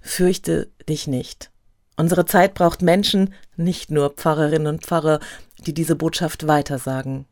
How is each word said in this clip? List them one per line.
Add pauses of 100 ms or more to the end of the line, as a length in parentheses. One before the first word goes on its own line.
„Fürchte (200)
dich
nicht.“ (460)
Unsere
Zeit
braucht
Menschen, (220)
nicht
nur
Pfarrerinnen
und
Pfarrer, (460)
die
diese
Botschaft
weitersagen.